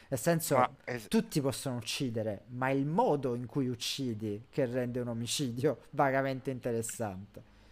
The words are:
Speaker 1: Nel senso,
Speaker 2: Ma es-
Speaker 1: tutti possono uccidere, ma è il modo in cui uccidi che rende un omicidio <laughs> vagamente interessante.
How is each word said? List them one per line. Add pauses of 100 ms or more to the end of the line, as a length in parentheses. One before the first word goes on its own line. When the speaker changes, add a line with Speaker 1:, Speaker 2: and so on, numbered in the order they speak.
Speaker 1:
Nel
senso,
Speaker 2:
Ma (160)
es-
Speaker 1:
tutti
possono
uccidere,
ma
è
il
modo
in
cui
uccidi
che
rende
un
omicidio
<laughs>
vagamente
interessante. (160)